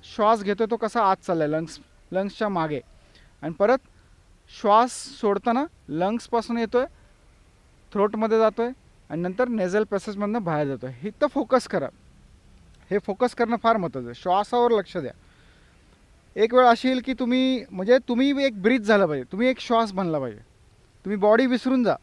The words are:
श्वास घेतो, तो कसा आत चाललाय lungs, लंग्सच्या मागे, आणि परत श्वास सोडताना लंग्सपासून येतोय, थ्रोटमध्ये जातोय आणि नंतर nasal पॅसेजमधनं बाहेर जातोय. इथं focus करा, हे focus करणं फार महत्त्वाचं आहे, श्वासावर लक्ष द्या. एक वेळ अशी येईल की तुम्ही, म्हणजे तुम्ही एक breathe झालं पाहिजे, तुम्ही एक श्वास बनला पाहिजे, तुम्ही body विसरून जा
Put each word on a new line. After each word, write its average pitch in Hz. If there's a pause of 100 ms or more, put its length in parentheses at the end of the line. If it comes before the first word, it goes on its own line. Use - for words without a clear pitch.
(140)
श्वास 214
घेतो, 202
तो 233
कसा 226
आत 190
चाललाय 165
lungs, 156 (340)
लंग्सच्या 196
मागे, 160 (600)
आणि 156
परत 220 (800)
श्वास 226 (280)
सोडताना 226 (240)
लंग्सपासून 220
येतोय, 233 (1080)
थ्रोटमध्ये 214
जातोय 226 (400)
आणि 165
नंतर 185
nasal 208
पॅसेजमधनं 208
बाहेर 151
जातोय. 131 (120)
इथं 214
focus 254
करा, 180 (1040)
हे 196
focus 214
करणं 233
फार 226
महत्त्वाचं 143
आहे, 120
श्वासावर 208
लक्ष 202
द्या. 143 (1200)
एक 226
वेळ 254
अशी 240
येईल 254
की 262
तुम्ही, 254
म्हणजे 196 (100)
तुम्ही 269
एक 220
breathe 240
झालं 202
पाहिजे, 139
तुम्ही 220
एक 262
श्वास 226
बनला 180
पाहिजे, 117 (640)
तुम्ही 202
body 214
विसरून 254
जा 170